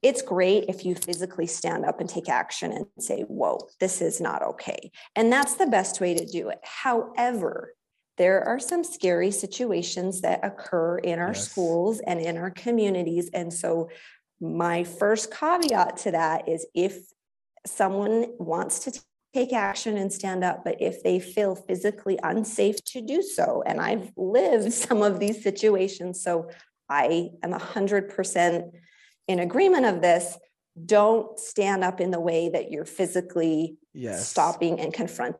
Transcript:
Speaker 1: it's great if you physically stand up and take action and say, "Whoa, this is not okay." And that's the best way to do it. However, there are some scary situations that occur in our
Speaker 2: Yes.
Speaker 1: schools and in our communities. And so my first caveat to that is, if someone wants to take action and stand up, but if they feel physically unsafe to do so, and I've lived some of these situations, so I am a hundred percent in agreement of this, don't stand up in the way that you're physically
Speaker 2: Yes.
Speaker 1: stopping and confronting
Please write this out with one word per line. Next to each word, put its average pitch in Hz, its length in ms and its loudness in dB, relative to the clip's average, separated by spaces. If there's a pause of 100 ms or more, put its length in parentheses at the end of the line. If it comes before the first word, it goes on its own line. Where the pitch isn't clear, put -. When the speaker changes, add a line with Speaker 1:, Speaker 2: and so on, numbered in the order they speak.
Speaker 1:
it's 262 200 4
great 190 480 4
if 185 160 -4
you 180 100 0
physically 175 520 -4
stand 165 400 -2
up - 120 0
and 170 120 -4
take 170 180 -6
action 98 440 -2
and - 140 -8 (120)
say, - 240 -4
"Whoa, - 360 -2 (220)
this 185 220 0
is - 180 -2
not 95 220 -2
okay." - 480 -8 (260)
And 226 160 6
that's 269 220 2
the 381 120 2
best 202 320 2
way 180 140 2
to - 140 -2
do 165 240 -6
it. - 120 -8
However, 240 1120 -2 (440)
there 185 260 6
are 247 140 0
some 339 260 -2
scary 180 460 0
situations 190 920 -4
that - 240 0
occur 175 540 -2
in 170 200 -2
our 180 140 -2
Speaker 2:
Yes. - 180 -6
Speaker 1:
schools 175 500 0
and 175 200 -2
in 170 160 -4
our 175 140 -6
communities. 180 840 0
And 170 180 -4
so 170 380 -2 (540)
my 170 420 0
first 208 500 0
caveat 302 640 2
to 208 120 -2
that 165 400 0
is, 160 240 -2
if 190 240 0 (680)
someone 208 600 0 (120)
wants 170 420 -2
to - 200 -8 (320)
take 254 220 0
action 208 420 -2
and 196 160 -2
stand 185 320 -2
up, 180 200 0
but - 180 -2
if 185 200 -2
they 185 160 2
feel 190 380 0
physically 196 680 -2
unsafe 202 640 0
to - 160 -10
do 277 220 -2
so, 139 420 0
and - 160 -2
I've - 380 -2
lived 226 560 4
some 214 280 2
of 202 160 4
these 208 240 -2
situations, 190 800 0
so 170 280 -2 (400)
I 151 400 2 (120)
am 175 120 -4
a 180 40 -4
hundred 196 520 0
percent 175 560 0 (600)
in 185 120 0
agreement 262 480 4
of 180 160 2
this, 175 340 4 (480)
don't 214 560 4
stand 196 420 0
up 185 160 0
in 185 120 0
the 170 100 -2
way 165 300 0
that 165 200 -2
you're 156 140 -6
physically 165 920 0 (160)
Speaker 2:
Yes. 107 340 -6
Speaker 1:
stopping 165 500 2
and 160 140 -4
confronting - 480 -6